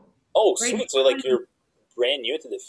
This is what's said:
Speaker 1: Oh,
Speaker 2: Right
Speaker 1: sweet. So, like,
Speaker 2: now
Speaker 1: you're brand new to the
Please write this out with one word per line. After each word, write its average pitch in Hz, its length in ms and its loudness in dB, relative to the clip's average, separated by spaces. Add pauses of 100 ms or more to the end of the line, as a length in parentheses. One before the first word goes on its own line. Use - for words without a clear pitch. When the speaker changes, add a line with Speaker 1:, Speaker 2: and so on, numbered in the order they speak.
(360)
Speaker 1:
Oh, 190 260 4
Speaker 2:
Right 240 80 -2
Speaker 1:
sweet. 214 220 -4
So, 135 100 2
like, 131 160 4
Speaker 2:
now 131 80 -10
Speaker 1:
you're 127 220 0 (480)
brand 127 260 -2
new 123 180 -4
to - 80 -18
the 117 220 -10